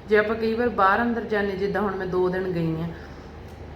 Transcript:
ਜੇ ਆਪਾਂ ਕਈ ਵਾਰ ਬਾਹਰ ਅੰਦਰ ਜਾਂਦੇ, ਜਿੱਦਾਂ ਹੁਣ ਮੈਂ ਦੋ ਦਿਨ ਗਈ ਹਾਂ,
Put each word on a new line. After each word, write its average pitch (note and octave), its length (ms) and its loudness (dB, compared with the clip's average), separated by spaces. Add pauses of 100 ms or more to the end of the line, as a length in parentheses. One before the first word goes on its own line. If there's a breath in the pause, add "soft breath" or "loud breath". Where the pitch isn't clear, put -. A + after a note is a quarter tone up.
ਜੇ G#3 80 6
ਆਪਾਂ G#3+ 180 2
ਕਈ A3+ 180 0
ਵਾਰ A#3+ 160 0
ਬਾਹਰ G3 320 4
ਅੰਦਰ A#3 220 0
ਜਾਂਦੇ, G3+ 280 0
ਜਿੱਦਾਂ F#3+ 300 0
ਹੁਣ G3 140 0
ਮੈਂ F#3 120 -4
ਦੋ F3+ 220 2
ਦਿਨ F#3 220 -2
ਗਈ E3 300 0
ਹਾਂ, E3+ 60 -2 (880 loud breath)